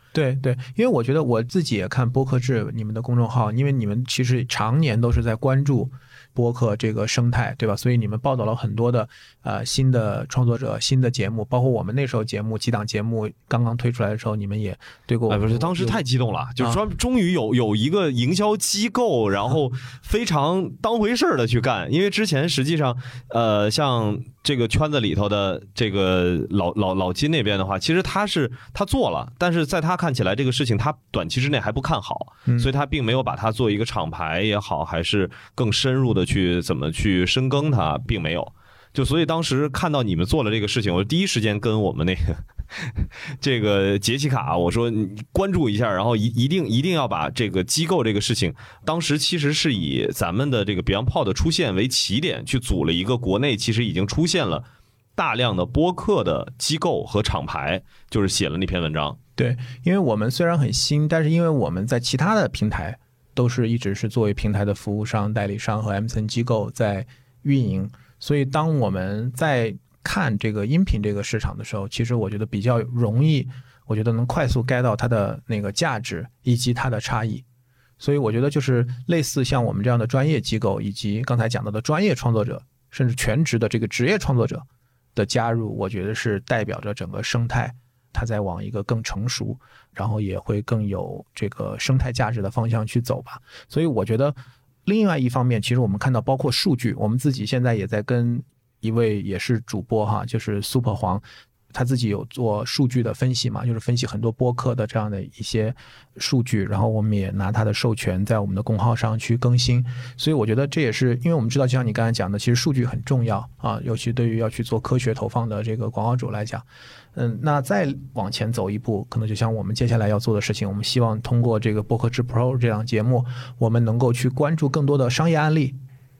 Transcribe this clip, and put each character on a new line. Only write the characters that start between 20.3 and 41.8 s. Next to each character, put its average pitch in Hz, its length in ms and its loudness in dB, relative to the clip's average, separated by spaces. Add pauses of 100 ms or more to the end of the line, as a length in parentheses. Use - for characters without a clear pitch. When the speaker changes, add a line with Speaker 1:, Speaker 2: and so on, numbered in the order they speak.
Speaker 2:
当 226 180 2
回 214 160 2
事 359 120 2
儿 294 100 2
的 117 100 2
去 117 140 2
干。 107 320 0
因 160 80 4
为 202 80 2
之 208 180 0
前 156 220 0
实 - 160 0
际 160 140 0
上， 127 180 0 (320)
呃， 107 420 2
像 117 480 0 (240)
这 143 140 0
个 117 100 2
圈 151 240 0
子 143 100 0
里 104 140 0
头 101 140 2
的 98 340 0 (120)
这 110 160 0
个 90 580 2
老， 87 260 0
老， 95 200 0
老 92 180 0
金 143 180 -2
那 156 120 2
边 101 160 0
的 95 80 -2
话， 95 120 -2
其 160 140 0
实 180 100 2
他 208 240 -2
是， 139 240 -2 (220)
他 - 120 -4
做 190 260 0
了， 73 260 -4
但 175 160 2
是 165 140 0
在 165 140 -2
他 170 160 0
看 165 180 0
起 123 80 0
来 95 140 0
这 139 80 0
个 127 80 2
事 143 120 -2
情 113 140 2
他 147 180 0 (140)
短 85 180 -4
期 123 120 -2
之 139 80 0
内 143 100 0
还 107 140 -2
不 131 80 -4
看 151 200 -2
好， - 340 -8 (100)
Speaker 1:
嗯。 123 140 4
Speaker 2:
所 120 100 2
以 131 40 2
他 139 140 0
并 139 160 -2
没 113 80 2
有 131 120 2
把 101 120 -4
它 107 160 0
做 110 200 2
一 104 60 2
个 110 80 0
厂 85 260 -2
牌 80 320 -2
也 104 160 2
好， 80 260 -2
还 82 180 -2
是 95 260 0 (260)
更 113 180 0
深 131 200 0
入 127 220 2
的 92 100 2
去 87 380 2
怎 82 140 -2
么 76 160 -2
去 90 340 2
深 131 220 2
耕 143 240 2
它， 80 260 2
并 104 240 -4
没 76 120 -2
有。 - 180 -4 (400)
就 135 120 0
所 143 160 2
以 156 60 2
当 165 160 0
时 147 260 0
看 151 240 -2
到 135 100 2
你 95 140 0
们 85 80 2
做 147 180 2
了 107 80 0
这 113 100 0
个 101 60 0
事 117 140 -2
情， 98 140 0
我 95 100 2
第 151 140 0
一 190 80 2
时 120 140 -2
间 104 200 0
跟 110 220 2